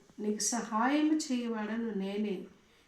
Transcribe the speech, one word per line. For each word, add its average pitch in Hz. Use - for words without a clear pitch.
నీకు 214
సహాయము 247
చేయువాడను 226
నేనే. 196